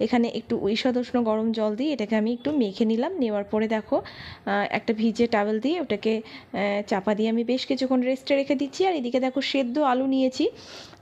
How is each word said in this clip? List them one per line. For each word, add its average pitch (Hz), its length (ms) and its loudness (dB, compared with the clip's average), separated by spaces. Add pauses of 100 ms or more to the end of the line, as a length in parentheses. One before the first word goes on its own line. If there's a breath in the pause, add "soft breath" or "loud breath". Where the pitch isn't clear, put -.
এখানে 233 280 2
একটু 226 400 -2
ঈষদ 233 280 0
উষ্ণ 240 260 0
গরম 220 300 0
জল 214 240 0
দিয়ে 294 160 0
এটাকে 220 240 0
আমি 214 160 2
একটু 247 200 -2
মেখে 226 320 0
নিলাম। 247 340 0
নেওয়ার 214 260 0
পরে 214 240 0
দেখো, 220 280 0
আহ, - 760 -4
একটা 220 240 -2
ভিজে 226 320 2
টাওয়েল 214 340 2
দিয়ে 320 200 0
ওটাকে, 220 420 -2
আহ, 202 640 -4
চাপা 208 280 0
দিয়ে 214 140 0
আমি 226 160 0
বেশ 247 220 -2
কিছুক্ষণ 262 320 0
রেস্টে 262 380 0
রেখে 277 180 2
দিচ্ছি। 277 320 0
আর 370 80 2
এদিকে 254 260 0
দেখো 262 200 0
সেদ্ধ 269 380 0
আলু 262 280 2
নিয়েছি, 269 440 2 (520 loud breath)